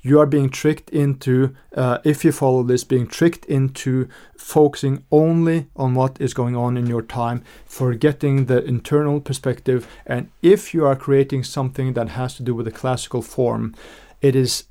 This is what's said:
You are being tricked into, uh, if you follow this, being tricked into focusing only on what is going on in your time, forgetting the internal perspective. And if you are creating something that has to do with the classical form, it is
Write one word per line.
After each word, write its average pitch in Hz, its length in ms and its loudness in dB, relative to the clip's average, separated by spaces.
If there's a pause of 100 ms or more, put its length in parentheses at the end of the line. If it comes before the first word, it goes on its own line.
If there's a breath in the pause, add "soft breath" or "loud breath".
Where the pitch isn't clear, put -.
You 143 200 4
are 151 60 6
being 139 220 0
tricked - 420 -2
into, 135 640 0 (220 soft breath)
uh, 127 280 0
if 151 200 0
you 160 80 4
follow 131 300 2
this, 123 220 0
being 123 220 0
tricked - 400 0
into 131 640 -2 (280 loud breath)
focusing 147 760 0
only 165 560 2 (100)
on 127 180 0
what 131 260 0
is 131 140 -4
going 123 220 -2
on 123 200 -2
in 120 100 -2
your 120 160 -2
time, 117 400 -6 (240 loud breath)
forgetting 135 800 0
the 123 180 2
internal 147 560 0
perspective. 131 680 -4 (180 loud breath)
And 123 240 -6 (100)
if 190 320 4
you 160 140 2
are 135 100 2
creating 135 480 0
something 131 500 -4
that 113 160 -4
has 127 260 -6
to 131 60 -14
do 120 120 -4
with 113 120 -6
the 110 60 -8
classical 127 500 -6
form, 113 520 -4 (460 loud breath)
it 135 160 2
is 127 340 0